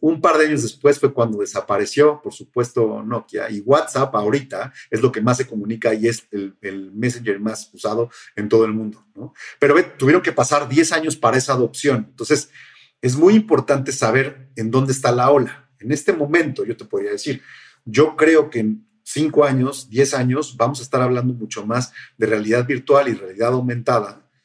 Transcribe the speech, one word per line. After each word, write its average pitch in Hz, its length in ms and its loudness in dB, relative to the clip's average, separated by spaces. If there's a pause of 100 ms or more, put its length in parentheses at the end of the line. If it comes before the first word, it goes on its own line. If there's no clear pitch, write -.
un 156 200 0
par 165 160 4
de 156 120 4
años 143 140 -2
después 143 380 2
fue 139 140 2
cuando 113 240 0
desapareció, 104 840 0
por - 140 -10
supuesto, 110 680 -4
Nokia, 107 460 -6
y 104 120 -8
WhatsApp 139 540 0
ahorita 110 560 -2 (200)
es 113 100 -2
lo 123 100 4
que 110 120 -6
más 123 160 2
se 131 80 -2
comunica 110 480 -2
y 110 120 0
es 117 240 -4
el, 98 300 -10
el 98 320 -12
messenger 113 480 -4
más 110 320 -8
usado 113 380 -4 (240)
en 104 160 -6
todo 113 160 6
el 107 80 -2
mundo, 107 400 -8
¿no? 127 180 -16 (260)
Pero 143 160 6
ve, 175 80 6
tuvieron 151 380 2
que 165 120 -2
pasar 147 360 0
diez 156 240 4
años 156 240 -2
para 120 220 2
esa 131 160 0
adopción. 123 560 0
Entonces, - 400 -2 (500)
es 127 160 0
muy 175 160 2
importante 143 600 2
saber 131 640 -2
en 110 140 -6
dónde 135 220 2
está 127 180 -2
la 123 200 2
ola. 139 480 0
En 113 120 -8
este 147 220 -2
momento, 151 540 -2
yo 113 100 -6
te - 80 -18
podría 104 280 -6
decir, 131 280 -6 (480)
yo 147 280 2
creo 156 340 4
que 120 80 -4
en 107 300 -4 (160)
cinco 147 400 0
años, 135 440 -2
diez 131 240 2
años, 131 440 -2
vamos 123 240 0
a - 20 -14
estar - 180 -2
hablando 127 320 0
mucho 110 320 -10
más 120 280 -4 (260)
de 110 80 0
realidad 110 400 0
virtual 139 420 0
y 113 60 -2
realidad 98 380 -4
aumentada 120 760 -4 (160)